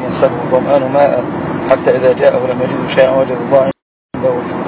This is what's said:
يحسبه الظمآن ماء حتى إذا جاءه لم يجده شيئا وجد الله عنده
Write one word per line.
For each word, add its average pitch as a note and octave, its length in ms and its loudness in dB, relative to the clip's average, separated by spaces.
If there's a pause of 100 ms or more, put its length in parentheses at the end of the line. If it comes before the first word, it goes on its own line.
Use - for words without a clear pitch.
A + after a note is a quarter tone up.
يحسبه B2+ 360 0
الظمآن B2+ 480 0
ماء C3+ 320 2 (460)
حتى C3 260 2
إذا B2+ 160 2
جاءه C3+ 260 2 (140)
لم B2 100 -4
يجده B2+ 320 -4
شيئا C3 160 4
وجد C3 260 0 (100)
الله C3+ 240 2 (460)
عنده B2+ 140 0 (380)